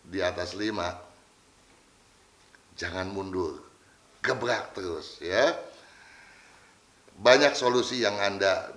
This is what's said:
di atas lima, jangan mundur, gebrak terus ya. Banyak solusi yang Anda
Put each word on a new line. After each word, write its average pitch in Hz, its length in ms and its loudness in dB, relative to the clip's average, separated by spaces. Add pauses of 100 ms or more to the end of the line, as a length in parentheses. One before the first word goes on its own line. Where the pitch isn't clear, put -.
di 92 180 -6
atas 90 320 -4
lima, 98 400 -4 (1800)
jangan 92 320 -6
mundur, 92 540 -4 (580)
gebrak 120 560 -2
terus 85 460 -8
ya. 120 320 2 (1600)
Banyak 135 440 6
solusi 123 440 0
yang 104 200 2
Anda 98 560 0